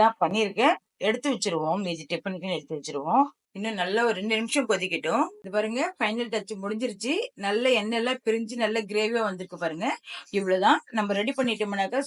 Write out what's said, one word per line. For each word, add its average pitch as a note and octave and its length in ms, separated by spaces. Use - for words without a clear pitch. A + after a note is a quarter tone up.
தான் A3+ 220
பண்ணியிருக்கேன், A3 500
எடுத்து B3+ 280
வச்சிருவோம், E3+ 520
மீதி D#3+ 240
டிஃபனுக்குன்னு F3+ 480
எடுத்து D3 200
வச்சிருவோம். D#3 460
இன்னும் G#3 220
நல்லா F#3+ 280
ஒரு G#3+ 120
ரெண்டு G#3+ 200
நிமிஷம் A#3 300
கொதிக்கட்டும். F3+ 560
இது F#3+ 160
பாருங்க A3 260
ஃபைனல் A3+ 360
டச் G#3+ 280
முடிஞ்சிருச்சு, A3 500
நல்ல A#3+ 340
எண்ணெய் A3 220
எல்லாம் B3 260
பிரிஞ்சு A3+ 360
நல்ல A3 180
கிரேவியா A3 360
வந்திருக்கு F3+ 360
பாருங்க. E3 220
இவ்வளவுதான் F#3+ 440
நம்ம G3+ 220
ரெடி A3+ 200
பண்ணிட்டோம்னாக்கா G#3 680